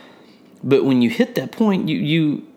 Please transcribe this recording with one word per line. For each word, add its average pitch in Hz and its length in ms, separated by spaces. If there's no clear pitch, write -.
But 131 200
when 127 180
you 117 80
hit 240 260
that - 160
point, 196 360
you, 151 100
you, 151 440